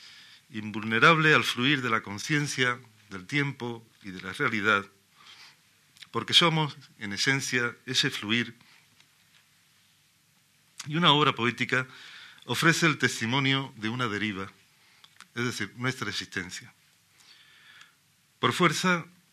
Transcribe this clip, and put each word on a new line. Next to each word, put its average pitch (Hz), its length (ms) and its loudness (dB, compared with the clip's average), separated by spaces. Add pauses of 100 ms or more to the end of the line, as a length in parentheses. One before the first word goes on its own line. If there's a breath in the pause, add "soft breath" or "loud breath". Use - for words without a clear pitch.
(500 loud breath)
invulnerable 113 840 4
al 120 100 6
fluir 131 380 0
de 123 80 -2
la 110 120 2
conciencia, 127 800 -2 (300)
del 95 160 -12
tiempo 120 640 -6 (160)
y 98 80 -12
de 92 100 -12
la 95 120 -10
realidad, 107 520 0 (1300 loud breath)
porque 117 220 -4
somos, 160 420 2 (220)
en 101 160 -8
esencia, 127 600 0 (100)
ese 131 240 0
fluir, 117 460 -2 (2250 soft breath)
y 147 80 -6
una 170 160 6
obra 143 220 6
poética 120 540 0 (580 loud breath)
ofrece 160 420 2
el 139 100 2
testimonio 135 800 0
de 110 120 -4
una 123 180 -2
deriva, 101 440 -6 (840 soft breath)
es 120 100 -4
decir, 107 320 -6
nuestra 123 320 -4
existencia. 95 640 -10 (1700 loud breath)
Por 120 140 0
fuerza, 175 520 2 (280)